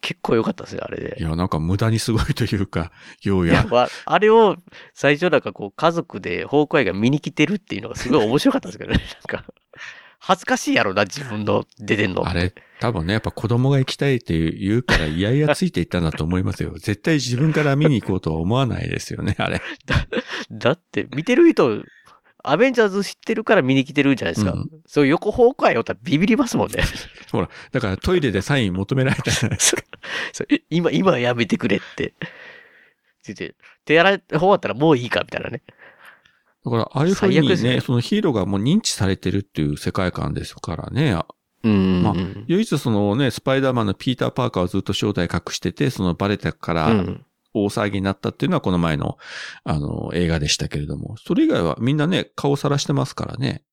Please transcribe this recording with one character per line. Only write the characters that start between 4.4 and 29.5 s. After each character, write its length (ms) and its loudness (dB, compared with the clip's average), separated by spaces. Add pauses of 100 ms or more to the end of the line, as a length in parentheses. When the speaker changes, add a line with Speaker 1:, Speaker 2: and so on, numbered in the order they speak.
Speaker 1:
最 200 2
初 160 0
な 80 4
ん 20 4
か 120 -8
こ 140 -8
う、 80 -10
家 180 2
族 280 -6
で 240 -4
ホ 200 2
ー 20 -6
ク 120 2
ア 20 4
イ 40 2
が 80 0
見 180 2
に 100 0
来 120 -10
て 120 2
る 100 -2
っ 40 -4
て 160 -10
い 60 -8
う 20 -12
の 60 -10
が 80 -12
す 120 -8
ご 140 4
い 20 4
面 140 2
白 140 2
か 60 -2
っ 20 -4
た 80 -14
で 40 -14
す 60 -16
け 60 -10
ど 80 -6
ね、 80 2 (140)
<laughs> 140 -20
な 100 -8
ん 40 -12
か。 20 -20 (760)
恥 200 0
ず 60 -12
か 100 0
し 160 -2
い 20 2
や 80 4
ろ 120 0
な、 100 4
自 200 -10
分 200 -6
の 200 0 (140)
出 180 -2
て 100 0
ん 60 -2
の。 140 -2
Speaker 2:
あ 80 -2
れ、 180 0 (280)
多 120 0
分 140 -2
ね、 60 0
や 60 2
っ 40 -4
ぱ 80 -4
子 180 -6
供 220 2
が 80 4
行 140 0
き 40 -8
た 120 0
い 80 2
っ 40 -2
て 300 0
言 280 -2
う 40 -2
か 160 0
ら、 80 -2
い 140 -2
や 100 0
い 80 2
や 160 2
つ 100 -2
い 80 -2
て 80 -4
い 40 0
っ 20 -10
た 140 -2
ん 20 0
だ 100 0
と 120 -4
思 140 0
い 40 0
ま 100 -2
す 100 -6
よ。 120 -6
Speaker 1:
<laughs> 40 -14
Speaker 2:
絶 180 -4
対 180 0
自 220 -2
分 160 2
か 100 2
ら 140 2
見 100 4
に 160 4
行 40 -10
こ 80 0
う 60 -2
と 140 -2
は 60 -2
思 140 0
わ 120 2
な 160 -4
い 60 -6
で 100 -4
す 160 -10
よ 80 -8
ね、 160 -2
あ 100 0
れ。 140 -2 (240)
Speaker 1:
だ、 200 -2 (440)
だ 220 0
っ 40 0
て、 380 -6
見 100 -4
て 120 2
る 140 8
人、 320 2 (640)
ア 120 2
ベ 140 6
ン 20 -4
ジ 80 2
ャ 60 6
ー 20 2
ズ 160 -2
知 80 -10
っ 40 -16
て 180 -4
る 100 -6
か 120 4
ら 60 4
見 120 2
に 100 4
来 80 -12
て 100 2
る 140 4
じ 80 -6
ゃ 20 -2
な 40 -2
い 40 -4
で 60 -2
す 40 4
か。 80 0
Speaker 2:
う 40 -4
ん。 120 -6 (180)
Speaker 1:
そ 160 2
う、 40 6
横 240 2
ホ 200 6
ー 40 -10
ク 120 0
ア 60 4
イ 40 2
お 40 2
っ 40 -2
た 100 -6
ら 80 -16
ビ 160 0
ビ 80 2
り 100 4
ま 100 2
す 100 -4
も 100 0
ん 40 -8
ね。 120 -2 (240)
Speaker 2:
<laughs> 240 -20
ほ 100 -2
ら、 100 -4 (220)
だ 80 0
か 80 -2
ら 80 -2
ト 180 0
イ 60 4
レ 100 0
で 120 0
サ 160 0
イ 100 2
ン 60 -2
求 200 -4
め 100 2
ら 80 0
れ 100 -2
た 80 -2
じ 140 -2
ゃ 40 0
な 80 -4